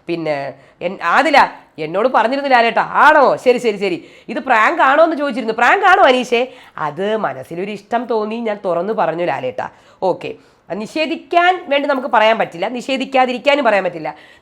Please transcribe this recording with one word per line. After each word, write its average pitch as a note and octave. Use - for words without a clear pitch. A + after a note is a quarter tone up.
പിന്നെ D3+
എൻ-, F#3
ആദില, A3+
എന്നോട് F3
പറഞ്ഞിരുന്നു C4
ലാലേട്ട. A#3
ആണോ? G#3+
ശരി, A#3+
ശരി, G#3
ശരി. F3+
ഇത് A#3+
പ്രാങ്ക് C4
ആണോ C#4+
എന്ന് E4
ചോദിച്ചിരുന്നു. B3
പ്രാങ്ക് C4+
ആണോ F#4+
അനീഷേ? B3+
അത് F3
മനസ്സിലൊരു E3
ഇഷ്ടം A#3
തോന്നി, A3
ഞാൻ G#3+
തുറന്നു F3+
പറഞ്ഞു E3+
ലാലേട്ട. B2+
ഓക്കെ, -
നിഷേധിക്കാൻ D#4+
വേണ്ടി C#4+
നമുക്ക് C4+
പറയാൻ A3
പറ്റില്ല, F3+
നിഷേധിക്കാതിരിക്കാനും B3+
പറയാൻ G#3
പറ്റില്ല. D#3+